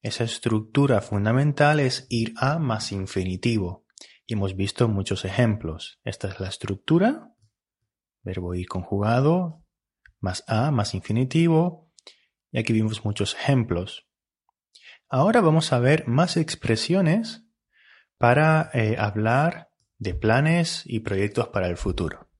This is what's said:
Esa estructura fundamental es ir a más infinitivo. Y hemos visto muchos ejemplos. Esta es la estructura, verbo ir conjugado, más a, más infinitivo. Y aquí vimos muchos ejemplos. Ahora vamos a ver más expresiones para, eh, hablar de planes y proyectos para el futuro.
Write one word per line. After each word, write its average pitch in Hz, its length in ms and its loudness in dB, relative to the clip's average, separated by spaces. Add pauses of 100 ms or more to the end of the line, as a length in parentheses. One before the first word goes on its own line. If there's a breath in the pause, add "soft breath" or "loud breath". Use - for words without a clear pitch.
Esa 113 240 -4
estructura 110 760 0
fundamental 139 760 2
es 131 300 -2
ir 113 280 -2
a 143 220 -2
más 113 320 -4
infinitivo. 95 920 -4 (420 loud breath)
Y 120 60 -6
hemos 98 240 -2
visto 101 320 0
muchos 98 340 -4
ejemplos. 98 800 -2
Esta - 240 -8
es 95 140 -10
la 95 80 -6
estructura, 170 840 -2 (880)
verbo 90 320 -6
ir 90 120 -6
conjugado, 147 960 0 (560)
más 95 280 -4
a, 113 220 2
más 113 240 0
infinitivo. 160 960 0 (640 loud breath)
Y 123 80 -2
aquí 113 140 0
vimos 110 320 0
muchos 104 300 -2
ejemplos. 101 720 -2 (1000 loud breath)
Ahora 190 320 4
vamos 160 320 4
a 127 80 2
ver 143 280 4
más 147 280 2
expresiones 170 1080 0 (720 soft breath)
para, 151 560 4
eh, 110 260 0
hablar 110 680 0 (280)
de 98 160 -6
planes 156 720 2
y 113 140 -6
proyectos 107 480 -2
para 95 200 -2
el 87 100 -2
futuro. - 520 -6 (100)